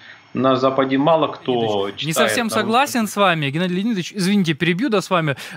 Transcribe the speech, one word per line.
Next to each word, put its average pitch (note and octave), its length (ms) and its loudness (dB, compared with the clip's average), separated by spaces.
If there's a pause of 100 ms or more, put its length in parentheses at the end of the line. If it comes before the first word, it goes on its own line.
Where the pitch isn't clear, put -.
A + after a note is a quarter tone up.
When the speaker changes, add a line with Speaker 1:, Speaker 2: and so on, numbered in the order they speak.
(340)
Speaker 1:
На C3 220 2
Западе C3+ 420 2
мало D#3 300 4
кто - 240 -6
Speaker 2:
Леонид A2+ 180 0
Ильич, G2+ 360 -4
не D#3+ 60 -4
Speaker 1:
читает - 160 2
Speaker 2:
совсем A#3 180 0
Speaker 1:
на - 20 -4
русском A3 140 -2
Speaker 2:
согласен B3 380 0
Speaker 1:
языке. G#3 120 -2
Speaker 2:
с - 40 -10
вами, E3 340 2
Геннадий F3+ 260 -2
Леонидович. G3 400 -2
Извините, F#3 380 2
перебью, F3+ 360 0
да, G#3 100 2
с - 100 -6
вами. D#3+ 260 0 (200)